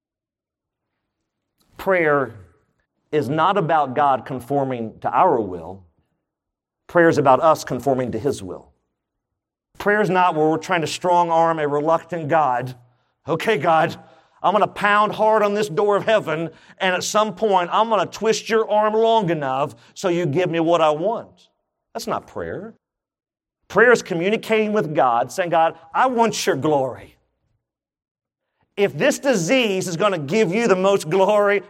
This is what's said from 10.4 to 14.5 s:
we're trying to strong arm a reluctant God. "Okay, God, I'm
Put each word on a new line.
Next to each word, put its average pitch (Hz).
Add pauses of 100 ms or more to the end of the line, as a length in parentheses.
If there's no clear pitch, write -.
we're 160
trying 170
to 147
strong 175
arm 165
a 147
reluctant 160
God. 127 (540)
"Okay, 170
God, 160 (460)
I'm 175